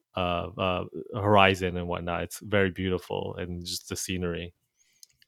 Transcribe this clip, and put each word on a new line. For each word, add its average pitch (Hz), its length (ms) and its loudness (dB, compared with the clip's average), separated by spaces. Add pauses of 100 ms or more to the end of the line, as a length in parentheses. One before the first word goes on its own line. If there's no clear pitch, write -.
(160)
of, 87 420 -2
uh, 92 260 0 (300)
Horizon 98 640 6
and 87 100 -4
whatnot. 87 360 -2
It's - 160 -10
very 98 320 2
beautiful, 95 640 -4
and 87 280 -8
just 90 240 -8
the 90 80 -6
scenery. 87 560 -4 (760)